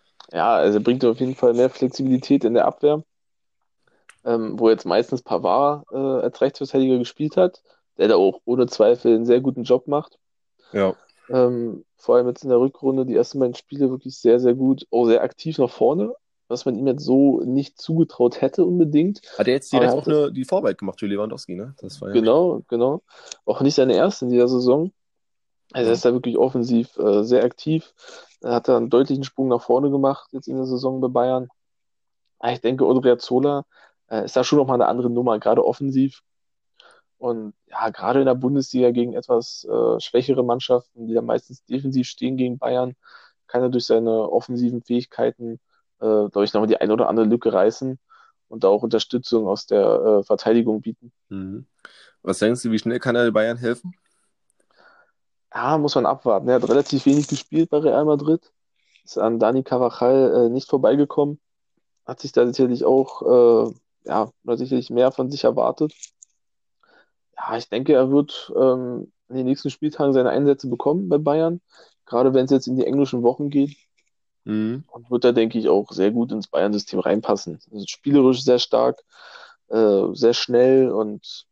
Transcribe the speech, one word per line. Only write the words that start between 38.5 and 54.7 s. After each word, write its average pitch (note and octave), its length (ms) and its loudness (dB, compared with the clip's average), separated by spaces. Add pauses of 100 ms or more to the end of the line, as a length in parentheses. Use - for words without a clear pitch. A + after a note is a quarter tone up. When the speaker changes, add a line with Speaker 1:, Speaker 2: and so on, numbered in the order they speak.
Speaker 1:
gegen A#2+ 220 -2
etwas, - 520 -4
äh, A2+ 340 0
schwächere B2+ 440 0
Mannschaften, B2 640 -4
die A2+ 80 -6
da A2+ 80 0
meistens A#2 440 -6
defensiv C3 420 -4
stehen B2+ 300 -8
gegen B2 200 -4
Bayern, B2+ 380 -4 (500)
kann B2 160 -2
er B2+ 80 0
durch B2 160 -2
seine A2+ 460 0
offensiven A#2+ 500 -2
Fähigkeiten, A#2+ 800 -6 (400)
äh, G#2+ 300 0
glaub - 140 -6
ich, G#2 100 -4
nochmal G#2+ 160 0
die A2 100 2
ein G2+ 120 0
oder C3 180 0
andere A2+ 180 2
Lücke A#2 240 0
reißen A2+ 480 0 (480)
und A#2 160 -10
da B2 60 4
auch G#2+ 140 2
Unterstützung A2+ 640 -2
aus G2+ 200 -4
der, G#2 540 2
äh, - 20 -6
Verteidigung A2 580 0
bieten. A2+ 300 -14 (160)
Speaker 2:
Mhm. G2 400 -12 (540)
Was - 180 -6
denkst A#2+ 240 0
du, A#2 80 -2
wie A2 80 0
schnell A#2 200 -4
kann A#2+ 180 -2
er A#2+ 140 2
Bayern A2 260 0
helfen? B2 360 -6 (1600)